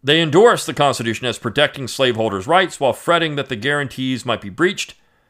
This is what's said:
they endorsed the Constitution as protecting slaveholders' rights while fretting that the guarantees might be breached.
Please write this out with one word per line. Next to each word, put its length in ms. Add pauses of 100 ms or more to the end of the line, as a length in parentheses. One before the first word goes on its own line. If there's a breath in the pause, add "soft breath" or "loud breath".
they 160
endorsed 460
the 80
Constitution 520
as 120
protecting 500
slaveholders' 580
rights 320
while 140
fretting 440
that 120
the 80
guarantees 680
might 160
be 80
breached. 440 (360)